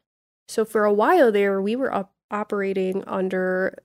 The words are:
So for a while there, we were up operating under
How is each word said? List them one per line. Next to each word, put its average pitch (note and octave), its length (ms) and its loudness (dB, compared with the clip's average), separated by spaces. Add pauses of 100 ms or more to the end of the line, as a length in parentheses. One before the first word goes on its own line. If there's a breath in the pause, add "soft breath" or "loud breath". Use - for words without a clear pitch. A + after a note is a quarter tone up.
(480)
So A3 160 -2
for G#3+ 200 -2
a G#3 80 2
while B3 380 4
there, G3+ 300 0
we G#3 160 -2
were C4 180 -4
up F#3+ 200 -6 (160)
operating G3 760 -4
under F#3 680 -2 (100)